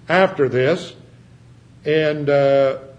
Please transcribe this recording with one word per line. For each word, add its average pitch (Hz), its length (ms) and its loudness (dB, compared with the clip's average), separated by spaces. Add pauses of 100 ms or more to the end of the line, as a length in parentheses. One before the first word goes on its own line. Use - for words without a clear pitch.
after 185 400 2
this. 127 460 -2 (920)
And, 151 440 -2
uh, 139 500 2 (200)